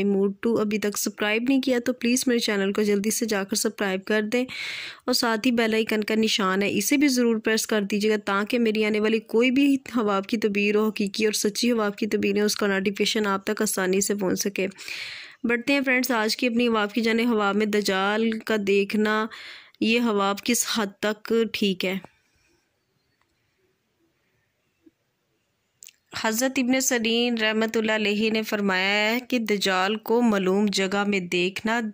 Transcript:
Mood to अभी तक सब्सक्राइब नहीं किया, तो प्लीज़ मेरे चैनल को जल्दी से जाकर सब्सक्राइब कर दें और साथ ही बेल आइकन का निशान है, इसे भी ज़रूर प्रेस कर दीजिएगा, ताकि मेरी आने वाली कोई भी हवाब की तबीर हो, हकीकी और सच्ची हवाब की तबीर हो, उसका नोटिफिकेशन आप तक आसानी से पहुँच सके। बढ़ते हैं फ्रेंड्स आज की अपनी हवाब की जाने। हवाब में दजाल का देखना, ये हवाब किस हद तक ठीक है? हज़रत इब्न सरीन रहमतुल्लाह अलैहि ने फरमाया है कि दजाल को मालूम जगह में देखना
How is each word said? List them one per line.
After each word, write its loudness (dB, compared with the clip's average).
Mood 2
to 2
अभी -2
तक -4
सब्सक्राइब -2
नहीं 4
किया, 0
तो -2
प्लीज़ 0
मेरे 2
चैनल 0
को 0
जल्दी 0
से -2
जाकर -2
सब्सक्राइब -2
कर 0
दें -2
और 0
साथ 0
ही 4
बेल 2
आइकन 0
का -2
निशान 2
है, 0
इसे 0
भी 4
ज़रूर 2
प्रेस 0
कर 0
दीजिएगा, 0
ताकि 0
मेरी 2
आने 0
वाली 2
कोई 2
भी 4
हवाब 0
की -4
तबीर 0
हो, 4
हकीकी -2
और 2
सच्ची 0
हवाब 0
की -4
तबीर 0
हो, 2
उसका 0
नोटिफिकेशन 0
आप -2
तक -2
आसानी 0
से -2
पहुँच -2
सके। -4
बढ़ते 0
हैं 2
फ्रेंड्स 0
आज 0
की -2
अपनी 2
हवाब 0
की -2
जाने। 2
हवाब 2
में 2
दजाल 0
का 0
देखना, 0
ये 2
हवाब 0
किस 0
हद -2
तक 0
ठीक -2
है? -4
हज़रत 0
इब्न 2
सरीन 0
रहमतुल्लाह 0
अलैहि 0
ने 0
फरमाया 0
है 2
कि -2
दजाल 0
को 2
मालूम 2
जगह 0
में -2
देखना -2